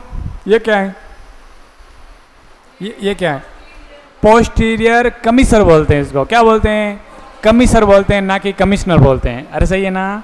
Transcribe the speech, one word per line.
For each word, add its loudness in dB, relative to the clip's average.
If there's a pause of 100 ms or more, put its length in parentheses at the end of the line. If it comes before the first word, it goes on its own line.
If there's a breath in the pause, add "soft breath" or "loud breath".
(480)
ये 2
क्या -2
है? -6 (1900)
ये, -14
ये -4
क्या -4
है? -10 (800)
पोस्टीरियर 2
कमिसर 2
बोलते 2
हैं 0
इसको। -4
क्या 0
बोलते 2
हैं? -6 (380)
कमिसर 4
बोलते 4
हैं, 0
ना -2
कि -6
कमिश्नर -2
बोलते 2
हैं। -10
अरे, -4
सही -2
है -4
ना? -6